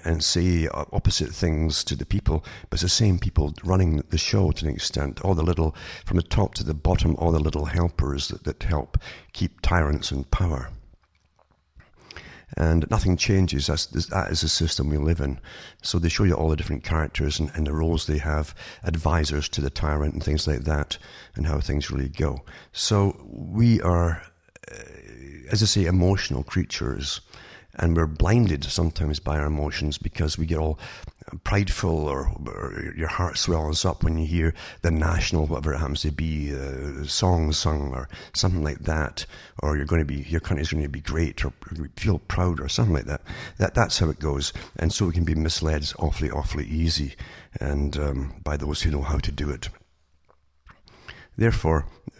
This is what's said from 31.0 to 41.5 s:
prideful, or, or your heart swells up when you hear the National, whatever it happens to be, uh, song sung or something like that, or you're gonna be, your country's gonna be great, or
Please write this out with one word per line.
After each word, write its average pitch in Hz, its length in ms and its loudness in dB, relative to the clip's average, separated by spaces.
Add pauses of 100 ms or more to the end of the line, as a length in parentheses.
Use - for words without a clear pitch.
prideful, 90 640 0
or, 69 240 0 (140)
or - 500 -8
your 80 120 -4
heart 85 300 -2
swells 78 460 0
up - 200 0
when 80 160 2
you 80 80 0
hear 82 260 2 (300)
the 85 80 4
National, 80 560 2
whatever 71 260 -2
it 62 60 -2
happens 76 220 -2
to 78 100 0
be, 76 420 -2
uh, 67 520 -6
song 82 460 4
sung 76 420 0
or 64 140 -8 (280)
something 87 280 2
like 73 160 -2
that, 78 460 -4 (380)
or 73 120 2
you're 71 120 -2
gonna 82 180 4
be, 71 120 -4 (100)
your 80 140 0
country's 78 300 -2
gonna 76 160 -2
be 71 140 -8
great, 76 420 -2
or 69 80 -2 (440)